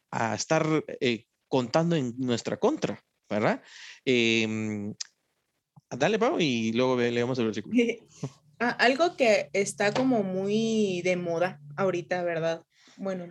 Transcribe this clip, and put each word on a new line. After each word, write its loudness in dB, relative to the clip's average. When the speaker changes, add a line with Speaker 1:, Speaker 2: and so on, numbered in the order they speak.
Speaker 1:
a -2
estar, 0
eh, 0
contando 2
en -2
nuestra -2
contra, -2
¿verdad? 0
Em, 0
dale, 0
Pau, 0
y 0
luego 2
ve-, 2
leemos -2
el 2
versículo. -4
Speaker 2:
<laughs> 0
Ah, -2
algo 2
que 2
está 0
como 2
muy 0
de 2
moda -2
ahorita, -2
¿verdad? -2
Bueno, -6